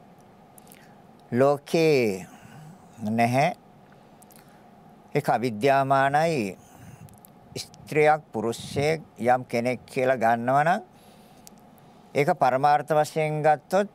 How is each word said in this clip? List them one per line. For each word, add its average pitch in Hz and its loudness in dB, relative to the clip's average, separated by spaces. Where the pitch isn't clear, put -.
ලෝකේ 135 2
නැහැ. 120 0
ඒක - -4
අවිද්‍යාමානයි. 135 0
ස්ත්‍රියක් 151 0
පුරුෂයෙක් 139 -4
යම් 123 0
කෙනෙක් 120 -4
කියලා 131 -2
ගන්නවා 120 0
නම් 180 0
ඒක 143 -2
පරමාර්ථ 147 0
වශයෙන් 151 -2
ගත්තොත් 156 0